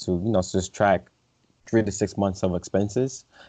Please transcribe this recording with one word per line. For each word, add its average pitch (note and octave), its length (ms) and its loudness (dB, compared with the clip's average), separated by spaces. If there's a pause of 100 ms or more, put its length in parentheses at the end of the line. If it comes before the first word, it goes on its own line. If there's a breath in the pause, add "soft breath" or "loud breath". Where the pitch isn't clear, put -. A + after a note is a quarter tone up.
to, F#2 80 -2
you F2+ 180 -2
know, G#2 100 2
just F#2 320 -2
track F#2+ 380 2 (560)
three A2+ 160 4
to G#2 80 -4
six F#2+ 260 -4
months G2 280 0
of F#2 100 0
expenses G#2 680 -2 (240 soft breath)